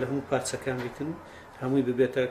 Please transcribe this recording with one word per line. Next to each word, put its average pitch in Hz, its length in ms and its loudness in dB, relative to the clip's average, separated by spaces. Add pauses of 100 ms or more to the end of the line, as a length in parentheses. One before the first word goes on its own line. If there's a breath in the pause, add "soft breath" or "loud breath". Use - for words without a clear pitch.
لە 127 80 0
هەموو 139 200 -2
پارچەکان 131 540 0
بیتن، 143 260 -6 (520 loud breath)
هەمووی 131 260 4
ببێتە 127 440 4